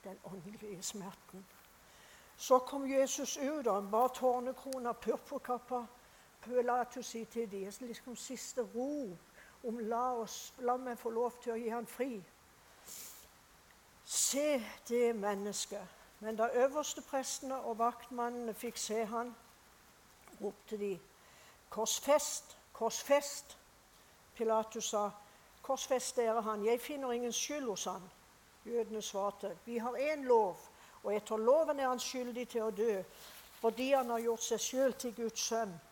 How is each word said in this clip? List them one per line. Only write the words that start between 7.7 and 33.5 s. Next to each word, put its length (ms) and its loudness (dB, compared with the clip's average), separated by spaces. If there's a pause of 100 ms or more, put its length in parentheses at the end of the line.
liksom 360 -8
siste 460 -6
rop 1000 -4
om: 160 -4
«La 380 0
oss, 420 -8
la 180 2
meg 220 -6
få 100 -4
lov 300 0
til 140 -4
å 80 -2
gi 80 -2
han 180 -4
fri.» 300 -4 (1900)
Se 540 2 (300)
det 260 4
mennesket! 720 -2 (320)
Men 160 -4
da 160 2
øversteprestene 1120 0
og 180 -4
vaktmannene 760 -2
fikk 240 -6
se 280 0
han, 260 -4 (1120)
ropte 360 -6
de: 220 -2 (720)
«Korsfest, 880 2 (160)
korsfest!» 840 2 (800)
Pilatus 540 2
sa: 200 0 (520)
«Korsfest 540 0
dere 260 4
han, 240 0
jeg 160 4
finner 300 -4
ingen 200 -2
skyld 380 -2
hos 160 -2
han.» 240 -6 (560)
Jødene 360 -2
svarte: 640 -4
«Vi 120 -4
har 180 -2
en 300 0
lov, 320 6 (460)
og 120 2
etter 220 -2
loven 420 6
er 80 2
han 120 2
skyldig 500 -4
til 160 0
å 60 0
dø, 320 2 (580)